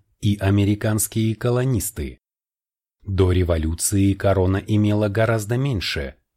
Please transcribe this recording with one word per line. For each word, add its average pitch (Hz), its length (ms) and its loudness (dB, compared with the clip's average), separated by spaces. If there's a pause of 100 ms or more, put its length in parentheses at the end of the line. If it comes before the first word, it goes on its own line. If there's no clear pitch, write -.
(220)
и 104 140 2
американские 104 1000 0
колонисты. 120 800 -2 (840)
До 95 280 2
революции 87 840 0
корона 95 420 2
имела 104 520 0
гораздо 110 500 0
меньше, 127 560 -4 (220)